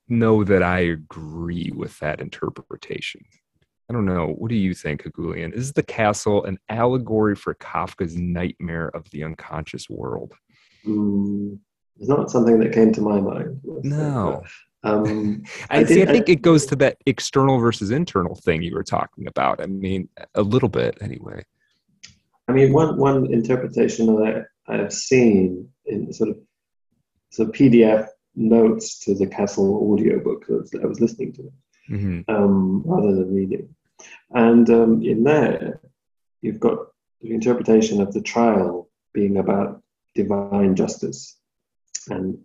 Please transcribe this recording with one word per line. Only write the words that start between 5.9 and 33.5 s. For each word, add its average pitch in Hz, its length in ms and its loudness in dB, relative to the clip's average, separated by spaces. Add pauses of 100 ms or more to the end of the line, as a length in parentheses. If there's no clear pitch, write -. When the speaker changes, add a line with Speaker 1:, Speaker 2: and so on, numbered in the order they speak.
Speaker 1:
an 95 140 -8 (100)
allegory 110 640 0
for 85 200 -8
Kafka's 85 600 -8
nightmare 87 720 -6
of - 220 -14
the 73 140 -12
unconscious 78 680 -12
world? 57 420 -10 (540)
Speaker 2:
Mm, 101 720 -2 (400)
it's 104 100 -6
not 143 220 2
something 117 300 4
that 107 120 0
came 110 200 6
to - 80 -4
my 104 200 0
mind, - 440 -6
let's 147 240 -8
say, 147 80 -4
Speaker 1:
No. 120 480 -2 (380)
Speaker 2:
but, 110 100 -2
um, 107 500 -2 (140)
Speaker 1:
<laughs> - 140 -14
I 143 100 2
Speaker 2:
I - 40 6
Speaker 1:
see, 117 100 4
Speaker 2:
did, 190 140 6
Speaker 1:
I - 40 2
think 214 160 2
Speaker 2:
I 180 40 6
Speaker 1:
it 160 100 0
goes 160 240 6
to 147 100 -4
that 131 300 2
external 135 520 2
versus 113 320 0
internal 101 460 -2
thing 85 260 -2
you 87 120 -6
were - 100 -6
talking - 420 -6
about. - 340 -2
I 76 60 -8
mean, 95 420 -4 (280)
a 101 60 2
little 117 260 2
bit, 64 320 -2
anyway. - 440 -12 (1000)
Speaker 2:
I 123 60 0
mean, 135 200 6
one, 151 240 2
one 135 360 2
interpretation 117 760 0
that 110 400 0 (220)
I, 113 40 -8
I 110 60 -2
have 104 140 -4
seen 98 760 2 (180)
in 98 260 -6
sort - 180 -2
of, - 80 -8 (920)
sort 110 180 -2
of - 60 -8
P 139 140 6
D 117 160 8
F 110 220 4 (300)
notes 113 640 2
to 101 160 0
the 95 100 0
Castle 101 640 0
audiobook - 540 0
that - 80 -4
I 58 60 0
was, - 140 -12 (100)
I - 20 0
was - 140 -4
listening - 320 -2
to, - 200 -20 (380)
Speaker 1:
Mm-hmm. 98 300 -4 (120)
Speaker 2:
um, 98 540 2
rather 98 300 2
than 92 180 -2
reading. 98 340 -4 (600)